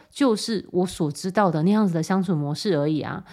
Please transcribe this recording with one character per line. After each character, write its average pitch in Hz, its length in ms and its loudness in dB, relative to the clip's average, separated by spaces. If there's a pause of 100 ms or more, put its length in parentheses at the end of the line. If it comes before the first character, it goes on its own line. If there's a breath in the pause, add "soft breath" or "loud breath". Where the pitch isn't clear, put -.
(120 loud breath)
就 247 240 2
是 214 360 -4
我 180 140 2
所 165 260 -2
知 190 200 -6
道 202 180 4
的 156 140 0
那 190 80 4
样 214 160 4
子 175 80 0
的 160 80 0
相 190 180 0
处 180 140 0
模 147 180 -2
式 170 240 -2
而 143 100 0
已 156 140 -2
啊。 156 320 -10